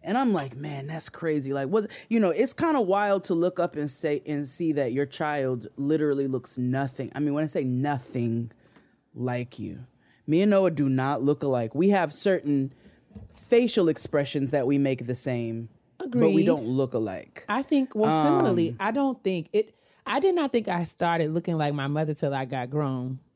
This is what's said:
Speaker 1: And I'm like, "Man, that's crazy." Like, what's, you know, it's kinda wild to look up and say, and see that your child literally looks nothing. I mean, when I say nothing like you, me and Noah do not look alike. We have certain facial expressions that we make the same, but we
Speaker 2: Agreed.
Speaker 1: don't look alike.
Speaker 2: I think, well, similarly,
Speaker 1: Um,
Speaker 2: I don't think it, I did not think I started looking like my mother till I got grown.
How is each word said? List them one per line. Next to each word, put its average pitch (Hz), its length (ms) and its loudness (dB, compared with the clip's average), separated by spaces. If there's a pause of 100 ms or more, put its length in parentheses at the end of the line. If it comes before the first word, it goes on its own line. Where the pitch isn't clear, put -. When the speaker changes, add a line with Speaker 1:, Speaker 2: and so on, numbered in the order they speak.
Speaker 1:
And 208 160 -2
I'm 254 160 2
like, 139 220 -2
"Man, 143 320 -8
that's 160 220 -6
crazy." 147 440 -2
Like, 139 160 -2
what's, 214 180 0 (200)
you 226 120 2
know, 196 100 4
it's 180 240 2
kinda 302 280 2
wild 196 440 2
to 185 100 -2
look 170 240 0
up 170 160 -2
and 147 160 -4
say, 147 340 -2
and 147 200 -4
see 160 280 -2
that 131 200 0
your 143 120 0
child 135 720 -4
literally 143 520 2
looks 127 300 -4
nothing. 131 560 -2
I - 60 -8
mean, 147 140 0
when 151 100 0
I 151 40 -2
say 151 180 -2
nothing 123 880 -2 (600)
like 123 460 -6
you, 107 260 -12 (400)
me 156 160 2
and 208 100 4
Noah 190 200 4
do 143 160 0
not 131 360 0
look 143 200 2
alike. 123 320 0
We 180 140 4
have 175 240 2
certain 143 600 0 (600)
facial 226 560 2
expressions 143 640 -2
that 139 160 2
we 143 100 2
make 135 280 0
the 123 100 -4
same, 117 540 -4 (280)
but 269 160 -8
we 240 140 6
Speaker 2:
Agreed. 175 180 4
Speaker 1:
don't 139 200 2
look 127 280 0
alike. 107 560 -6
Speaker 2:
I 233 140 0
think, 269 320 0
well, 160 300 4
similarly, 143 440 4
Speaker 1:
Um, 120 100 -6
Speaker 2:
I 202 120 -2
don't 269 320 0
think 185 280 -2
it, 214 240 -2 (300)
I 240 140 0
did 381 160 4
not 294 180 0
think 226 160 0
I 175 160 0
started 165 480 0
looking 165 240 0
like 147 160 0
my 139 140 -2
mother 151 260 0
till 139 200 -2
I 135 120 -2
got 123 240 -6
grown. 131 500 -2 (160)